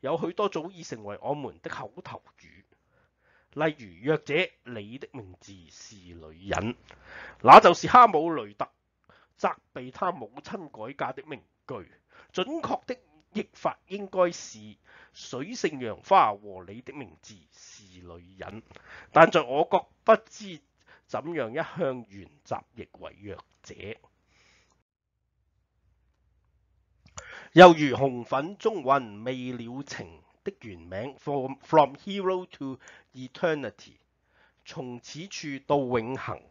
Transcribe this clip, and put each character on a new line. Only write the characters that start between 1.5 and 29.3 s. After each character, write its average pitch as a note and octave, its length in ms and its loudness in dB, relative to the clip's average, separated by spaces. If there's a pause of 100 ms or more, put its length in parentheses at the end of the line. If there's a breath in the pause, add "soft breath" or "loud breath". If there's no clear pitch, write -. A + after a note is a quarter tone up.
的 - 80 -14
口 - 220 -14 (120)
頭 - 180 -16 (180)
語， - 1300 -14
例 D3+ 160 -4
如， F#2 300 -16
「若 D#3 40 0
這 D3 160 -8 (300)
你 A2+ 340 -14
的 - 140 -16
名 G2 300 -16
字 G2 120 -20 (160)
是 - 260 -20
女 E2+ 520 -20
人」， G2 300 -4 (640 loud breath)
那 C#3+ 180 12
就 F3+ 140 8
是 - 140 -4
哈 B3 200 10
姆 E3 260 0
雷 G#2+ 200 -8
特 - 160 -10 (680 soft breath)
責 F3+ 180 -2 (180)
備 B2+ 180 -14
他 F#3 220 -4
母 A2+ 180 -12 (100)
親 F3+ 280 -12
改 A2 240 -14
嫁 B2+ 180 -8
的 C3+ 160 -14
名 C3+ 140 -12 (260)
句。 C3+ 60 -10 (580 loud breath)
準 C4+ 300 -6
確 - 240 -6
的 - 120 -10 (360)
譯 - 200 -6
法 - 240 -6 (100)
應 G3 200 -10
該 F3+ 240 0
是 G#3+ 460 -18 (360 loud breath)
「水 D3+ 400 -12
性 D#3+ 280 -6
楊 A2 200 -8
花 D#3 320 4
和 G2 320 -14
你 G#2 160 -18
的 - 120 -20
名 A2 280 -16
字 - 140 -20 (160)
是 - 320 -20
女 F2+ 540 -20
人」， F#2+ 260 -14 (480 loud breath)
但 D#3+ 180 10
在 D#3+ 120 4
我 C#3 240 0
國 - 260 -2 (140)
不 A3 100 8
知 F#3+ 460 -14 (460 soft breath)
怎 - 140 -6
樣 C#3 300 -8
一 B2 40 -10
向 C#3+ 520 -6
原 G2 180 -20 (200)
集 G#2+ 100 -8 (220)
譯 G2+ 100 -16 (120)
為 D#2+ 220 -18
弱 G2+ 240 -16 (180)
者。 - 120 -20 (3750 loud breath)
又 F3+ 160 12
如 D3+ 280 4
紅 B2 260 -2
粉 D3 340 -4
中 G#3 260 -4
韻 A#2+ 400 0
未 B2+ 300 -8